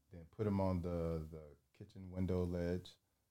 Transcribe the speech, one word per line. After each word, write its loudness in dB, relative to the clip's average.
then -14
put 0
'em 2
on 2
the, 0
the -10
kitchen -14
window 4
ledge, 0